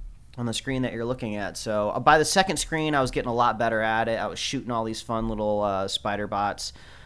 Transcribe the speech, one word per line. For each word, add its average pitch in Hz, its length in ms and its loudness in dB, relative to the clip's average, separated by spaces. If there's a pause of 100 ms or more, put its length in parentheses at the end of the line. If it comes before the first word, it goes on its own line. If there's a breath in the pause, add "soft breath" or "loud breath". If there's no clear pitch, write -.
(360)
on 120 100 -4
the 113 80 -2
screen 131 280 -2
that 120 100 -2
you're 113 140 -4
looking 120 300 -4
at. 95 200 -4
So, 107 340 0
uh, - 100 -2
by 151 180 8
the 151 60 6
second 185 340 2
screen, 156 360 0
I 139 60 4
was 127 100 2
getting 123 200 -2
a 117 40 0
lot 117 240 4
better 113 220 2
at 110 260 2
it. 113 140 0
I 104 80 -2
was 82 100 -6
shooting 127 320 -4
all 113 140 0
these 110 180 -6
fun 113 260 -2
little, 104 340 0
uh, 98 260 0
spider 104 400 -2
bots. 101 440 -2 (340 loud breath)